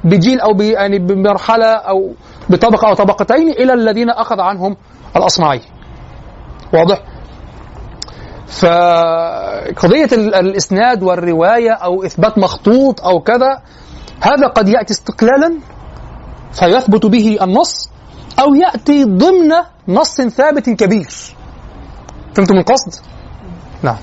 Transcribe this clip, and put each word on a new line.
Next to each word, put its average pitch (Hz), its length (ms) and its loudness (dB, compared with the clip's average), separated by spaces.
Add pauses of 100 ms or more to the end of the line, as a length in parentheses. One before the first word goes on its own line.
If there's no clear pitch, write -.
بجيل 202 360 2
أو 220 140 2
ب-، 190 60 0
يعني 202 380 0
بمرحلة 196 680 0
أو 190 460 -2 (380)
بطبقة 220 380 2
أو 196 60 4
طبقتين 208 540 0
إلى 254 240 0
الذين 233 380 0
أخذ 220 300 -4
عنهم 190 360 -4 (400)
الأصمعي. 156 440 0 (1120)
واضح؟ 170 280 2 (1400)
فقضية 170 1700 0
ال-، 214 220 0
الإسناد 196 680 0
والرواية 180 680 0
أو 185 320 -4
إثبات 214 340 0
مخطوط 233 600 2
أو 180 200 0
كذا، 262 420 0 (580)
هذا 277 260 2
قد 202 220 2
يأتي 220 260 0
استقلالا 277 640 0 (960)
فيثبت 208 540 2
به 214 360 2
النص، 202 480 -2 (500)
أو 277 140 4
يأتي 285 500 2
ضمن 311 480 2 (360)
نص 277 320 0
ثابت 262 500 0
كبير. 202 680 -2 (1000)
فهمتم 196 220 2
القصد؟ 233 380 0 (880)
نعم. 117 200 -2